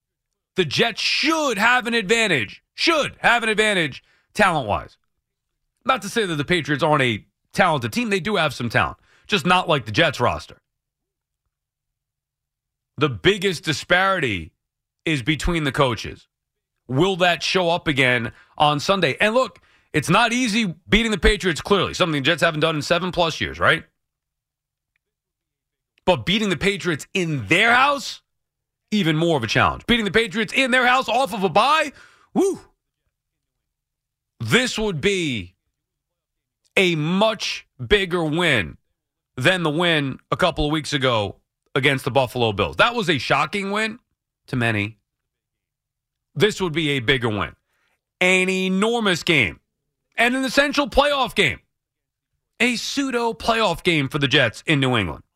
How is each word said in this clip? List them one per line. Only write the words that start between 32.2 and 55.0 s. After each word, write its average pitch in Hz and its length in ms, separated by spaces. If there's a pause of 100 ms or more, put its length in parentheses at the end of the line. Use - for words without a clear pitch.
woo! 359 280 (1800)
This 208 400
would 202 220
be 147 560 (1200)
a 185 180
much 190 720 (180)
bigger 180 400
win 147 540 (580)
than 175 280
the 156 60
win 151 480 (120)
a 139 60
couple 156 280
of 147 80
weeks 156 200
ago 123 480 (340)
against 139 300
the 135 60
Buffalo 120 420
Bills. 92 240
That 240 180
was 202 160
a 143 80
shocking 160 540
win 214 260 (480)
to - 80
many. 110 440 (1400)
This 196 240
would 180 120
be 151 180
a 139 100
bigger 123 280
win. 98 280 (640)
An 185 280
enormous 190 760
game. 127 340 (580)
And 240 200
an 269 80
essential 277 440
playoff 269 460
game. 170 240 (1000)
A 240 160
pseudo 240 560
playoff 220 500
game 151 260
for 151 100
the 139 100
Jets 123 380
in 156 120
New 131 180
England. 90 280 (120)